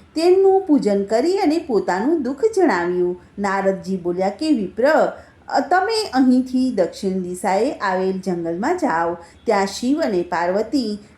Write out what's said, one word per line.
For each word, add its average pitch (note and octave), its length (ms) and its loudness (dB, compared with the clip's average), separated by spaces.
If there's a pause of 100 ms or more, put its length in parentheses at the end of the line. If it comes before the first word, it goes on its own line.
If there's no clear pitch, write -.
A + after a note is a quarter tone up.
(160)
તેમનું F#4+ 440 4
પૂજન G#3 440 2
કરી B3+ 340 0
અને E4+ 200 2
પોતાનું G#3+ 640 0
દુઃખ C4+ 220 -2 (120)
જણાવ્યું. F3+ 640 2 (180)
નારદજી F#3+ 580 -2
બોલ્યા F3+ 320 -2
કે, D#4 200 -4
"વિપ્ર, A#3+ 640 2 (360)
અ, - 120 0
તમે G4+ 540 0
અહીંથી B3+ 600 2
દક્ષિણ F#3+ 460 -2
દિશાએ F#3+ 500 -2
આવેલ F#3+ 480 -4
જંગલમાં F#3 580 -4
જાઓ. F3 380 -2 (280)
ત્યાં G3 220 0
શિવ B3 340 -2
અને A3 220 0
પાર્વતી G#3 760 -2 (200)